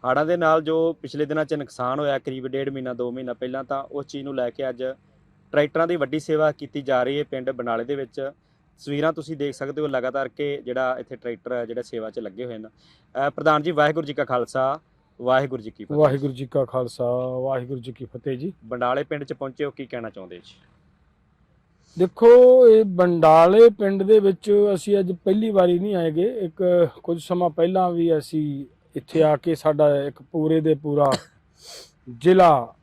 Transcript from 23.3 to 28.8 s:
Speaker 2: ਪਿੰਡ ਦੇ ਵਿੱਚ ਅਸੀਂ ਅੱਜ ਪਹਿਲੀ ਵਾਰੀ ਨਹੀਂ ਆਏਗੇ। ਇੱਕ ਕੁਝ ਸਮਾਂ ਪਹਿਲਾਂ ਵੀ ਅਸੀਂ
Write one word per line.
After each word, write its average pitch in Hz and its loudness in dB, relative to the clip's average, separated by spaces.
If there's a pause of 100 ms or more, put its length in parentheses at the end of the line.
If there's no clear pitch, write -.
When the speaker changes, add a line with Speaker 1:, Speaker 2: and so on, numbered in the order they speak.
Speaker 2:
ਪਿੰਡ 196 -2
ਦੇ 214 6
ਵਿੱਚ 196 0 (220)
ਅਸੀਂ 202 0
ਅੱਜ 185 -2
ਪਹਿਲੀ 202 -2
ਵਾਰੀ 180 2
ਨਹੀਂ 202 -4
ਆਏਗੇ। 175 -2
ਇੱਕ 175 0 (160)
ਕੁਝ 170 -6
ਸਮਾਂ 180 -2
ਪਹਿਲਾਂ 180 0
ਵੀ 170 0
ਅਸੀਂ 147 -6 (300)